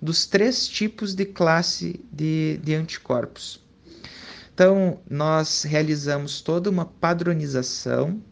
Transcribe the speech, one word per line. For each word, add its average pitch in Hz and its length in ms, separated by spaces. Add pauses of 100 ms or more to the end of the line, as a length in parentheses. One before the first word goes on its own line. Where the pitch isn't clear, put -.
dos 160 240
três 226 400
tipos 214 480
de 190 120
classe 175 760 (100)
de, 156 540
de 151 100
anticorpos. - 880 (920)
Então, 185 460 (100)
nós 156 540
realizamos 147 760
toda 175 300
uma 180 160
padronização, 156 1400 (100)